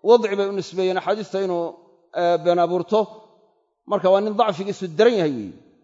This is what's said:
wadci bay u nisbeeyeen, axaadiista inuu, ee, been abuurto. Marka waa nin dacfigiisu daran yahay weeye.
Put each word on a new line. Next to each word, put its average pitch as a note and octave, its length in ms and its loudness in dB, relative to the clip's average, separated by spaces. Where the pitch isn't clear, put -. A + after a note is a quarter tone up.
wadci G#3+ 340 4
bay G3 120 -2
u G3+ 40 -6
nisbeeyeen, F#3 440 -4
axaadiista F#3+ 440 -4
inuu, F3 240 -2
ee, F3 240 0
been F3 220 0
abuurto. F3 400 0
Marka F#3+ 220 -2
waa G3 120 6
nin G#3+ 160 -4
dacfigiisu G3 560 -2
daran A3+ 240 4
yahay D#3 160 0
weeye. G#2 200 -8